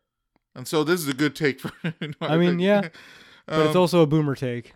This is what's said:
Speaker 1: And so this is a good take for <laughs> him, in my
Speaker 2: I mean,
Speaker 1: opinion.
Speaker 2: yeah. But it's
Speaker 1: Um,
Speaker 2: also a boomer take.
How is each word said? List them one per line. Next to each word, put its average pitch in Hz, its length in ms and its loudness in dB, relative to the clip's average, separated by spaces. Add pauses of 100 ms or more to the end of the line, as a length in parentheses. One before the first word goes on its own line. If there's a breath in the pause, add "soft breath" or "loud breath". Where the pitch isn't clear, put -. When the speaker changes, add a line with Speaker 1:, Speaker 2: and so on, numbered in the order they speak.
(560)
Speaker 1:
And 123 120 -14
so 156 180 0
this 175 160 0
is 165 60 -8
a 185 60 -2
good 139 220 -2
take 143 240 -2
for 160 180 -10
<laughs> - 60 -20
him, 160 160 -6
in 151 220 -10
my 160 60 -4
Speaker 2:
I 151 100 2
mean, 175 120 2
Speaker 1:
opinion. 175 100 0 (240)
Speaker 2:
yeah. 160 60 -10 (580 loud breath)
But 156 180 0
it's 156 100 2
Speaker 1:
Um, 185 60 4
Speaker 2:
also 175 200 4
a 156 60 4
boomer 147 280 0
take. 120 400 -8